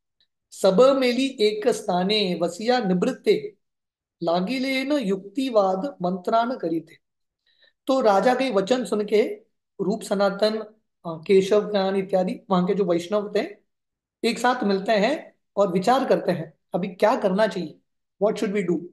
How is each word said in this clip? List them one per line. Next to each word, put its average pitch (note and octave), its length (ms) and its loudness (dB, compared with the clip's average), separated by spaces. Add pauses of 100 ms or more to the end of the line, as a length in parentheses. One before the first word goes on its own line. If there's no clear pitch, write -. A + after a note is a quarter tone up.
(520)
"सब F#3+ 300 4
मेली C4 580 2
एक G#3 280 2
स्थाने F#3 720 0
वसिया G#3+ 380 -2
निवृत्ते, F#3+ 760 0 (680)
लागिलेन B3+ 680 -2
युक्तिवाद G3+ 1120 -2
मंत्रान A3+ 560 -2
करीते।" E3 420 -6 (880)
तो C4 140 2
राजा G#3+ 320 4
के B3+ 180 -2
वचन G3+ 340 0
सुन G#3+ 200 -4
के A3 400 0 (360)
रूप G3 200 -2
सनातन, G3+ 580 0 (460)
अ, E3 120 -10 (100)
केशव G3 440 4
ज्ञान F#3+ 240 0
इत्यादि F#3+ 440 -2 (100)
वहां F3+ 180 2
के - 60 2
जो F#3+ 120 0
वैष्णव F3 360 0
होते G3+ 180 -2
हैं, E4+ 260 -8 (580)
एक A#3 160 -2
साथ B3 240 0
मिलते G3 280 0
हैं A3+ 440 0 (220)
और G3 140 2
विचार A#3 340 2
करते F#3+ 260 0
हैं, D3+ 220 -6 (220)
अभी F#3 120 -4
क्या G#3+ 280 0
करना G#3 320 0
चाहिए, E3+ 320 -8 (440)
what A3 180 0
should G#3 200 -2
we F3 100 -2
do? D#3+ 220 -2